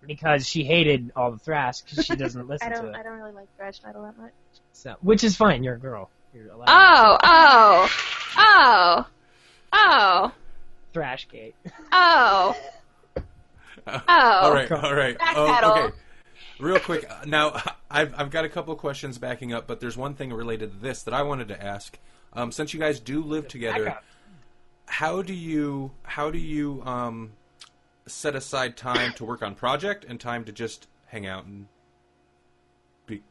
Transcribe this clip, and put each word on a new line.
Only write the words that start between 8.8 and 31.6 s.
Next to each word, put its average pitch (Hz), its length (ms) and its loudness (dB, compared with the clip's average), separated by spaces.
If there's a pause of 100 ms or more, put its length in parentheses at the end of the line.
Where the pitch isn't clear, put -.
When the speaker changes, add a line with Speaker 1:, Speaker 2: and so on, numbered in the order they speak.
Speaker 2:
oh. 247 580 4 (640)
Speaker 1:
Thrashgate. 127 580 -12 (380)
Speaker 2:
Oh. 254 640 4 (1300)
Speaker 3:
Uh, - 200 -10
Speaker 2:
Oh. 262 360 6
Speaker 3:
all 151 100 4
right, 135 180 0
all 147 220 -4
right. 131 240 -2
Speaker 2:
Back - 180 -4
Speaker 3:
Oh, 151 120 0
Speaker 2:
pedal. 220 240 4
Speaker 3:
okay. 220 240 0 (640)
Real 170 200 -2
quick, 160 300 -8
uh, 113 160 -18
now 151 340 -2 (160)
<laughs> - 160 -20
I've, 147 260 -2
I've 143 120 -8
got 160 160 -6
a 151 40 -10
couple 160 240 -12
of 143 60 -14
questions 139 380 -10
backing 123 360 -12
up, 117 120 -10
but 123 140 -12
there's 117 180 -12
one 139 160 -10
thing 135 180 -14
related 113 420 -10
to 98 40 -20
this 120 260 -12
that - 120 -10
I 143 80 -4
wanted 135 240 -8
to 98 140 -16
ask. 101 360 -14 (360)
Um, 120 180 -10
since 147 240 -10
you 156 40 -12
guys 151 200 -4
do 135 240 -8
live 151 220 -8
Speaker 1:
Back - 40 -20
Speaker 3:
together, 110 400 -8
Speaker 1:
up. - 140 -14 (840)
Speaker 3:
how 165 380 -6
do 185 100 -12
you, 147 580 -8 (120)
how 147 280 -8
do 170 60 -6
you, 147 480 -6
um, 117 460 -10 (760)
set - 300 -8
aside 127 420 -8
time 123 360 -6
to 120 120 -16
work 117 160 -10
on 101 140 -10
project 151 520 -6
and 117 120 -16
time 120 260 -10
to 110 60 -18
just 110 360 -12 (200)
hang 107 180 -16
out 95 200 -14
and 101 200 -20 (1400)